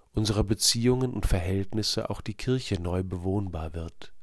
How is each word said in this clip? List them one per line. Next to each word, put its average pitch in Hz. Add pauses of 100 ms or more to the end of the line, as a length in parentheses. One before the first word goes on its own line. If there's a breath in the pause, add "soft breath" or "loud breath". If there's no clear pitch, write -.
(140 soft breath)
unserer 110
Beziehungen 123
und 101
Verhältnisse 98
auch -
die 104
Kirche 127
neu 87
bewohnbar 90
wird. 82